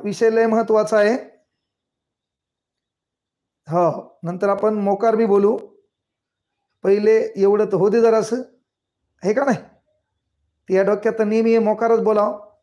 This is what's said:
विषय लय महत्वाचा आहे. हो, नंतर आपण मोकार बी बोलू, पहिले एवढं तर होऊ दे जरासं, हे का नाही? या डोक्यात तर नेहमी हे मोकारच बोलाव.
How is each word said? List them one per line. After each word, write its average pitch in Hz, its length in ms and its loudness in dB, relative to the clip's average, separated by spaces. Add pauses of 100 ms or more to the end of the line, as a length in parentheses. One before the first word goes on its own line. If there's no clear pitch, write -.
विषय 214 260 0
लय 226 180 2
महत्वाचा 220 500 0
आहे. 208 160 2 (2500)
हो, 165 560 -2
नंतर 180 260 -4
आपण 202 300 -2
मोकार 202 360 0
बी 226 100 2
बोलू, 202 320 2 (1300)
पहिले 208 340 2 (180)
एवढं 202 300 2
तर 202 100 -2
होऊ 185 140 0
दे 226 120 2
जरासं, 226 400 0 (840)
हे 202 100 0
का 269 120 -2
नाही? 247 120 0 (1120)
या 190 140 2
डोक्यात 202 360 -2
तर 220 40 -2
नेहमी 226 280 0
हे 226 80 2
मोकारच 220 400 0
बोलाव. 208 400 -2 (240)